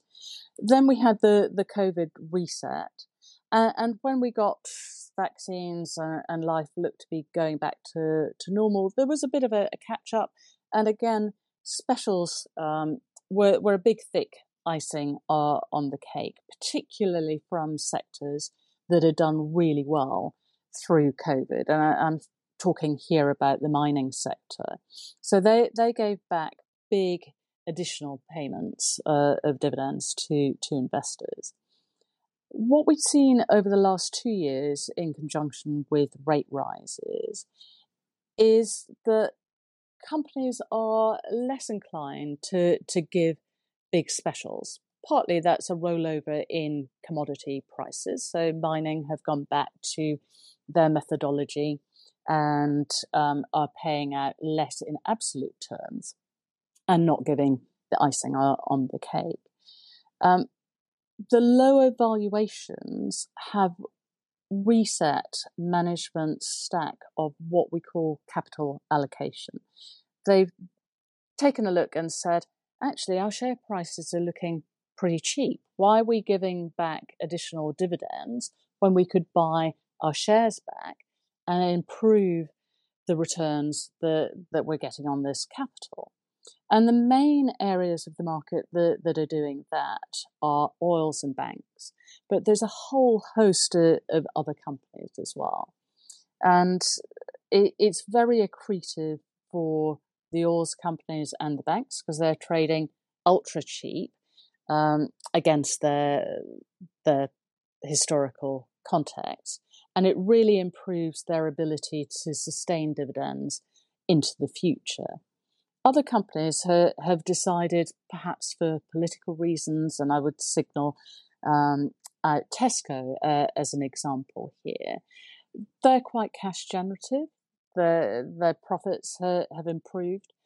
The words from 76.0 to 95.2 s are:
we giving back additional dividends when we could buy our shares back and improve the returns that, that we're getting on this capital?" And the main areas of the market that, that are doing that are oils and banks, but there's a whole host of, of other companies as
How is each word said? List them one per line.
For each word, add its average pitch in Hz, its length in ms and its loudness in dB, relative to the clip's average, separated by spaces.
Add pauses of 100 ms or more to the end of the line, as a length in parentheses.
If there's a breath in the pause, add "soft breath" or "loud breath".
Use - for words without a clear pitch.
we 226 180 0
giving 180 560 -2
back 165 440 -6
additional 160 560 -6
dividends 185 760 -6 (280)
when 190 140 6
we 180 120 6
could 180 280 0
buy 160 400 2 (280)
our 151 140 -2
shares 220 500 2
back - 320 -14 (500)
and 180 160 2
improve 180 840 2 (600)
the 175 80 2
returns 151 760 -2 (100)
that, 156 300 0 (200)
that 160 140 0
we're 156 120 -4
getting 139 280 -10
on 143 160 -2
this 139 240 -4 (100)
capital?" - 560 -12 (600 soft breath)
And 220 160 6
the 240 60 4
main 269 640 4
areas 180 480 -2
of 160 100 -20
the 175 60 -6
market 160 480 -6
that, 170 320 2
that 160 140 0
are 156 80 -2
doing 147 460 -4
that - 520 -6 (180)
are 147 300 2 (100)
oils 160 400 0
and 139 140 -6
banks, - 560 -12 (380 soft breath)
but 190 160 0
there's 214 180 4
a 208 80 -4
whole 254 500 2 (140)
host 202 400 4
of, 165 240 6 (100)
of 156 160 0 (120)
other 151 160 -4
companies - 640 -14
as - 160 -10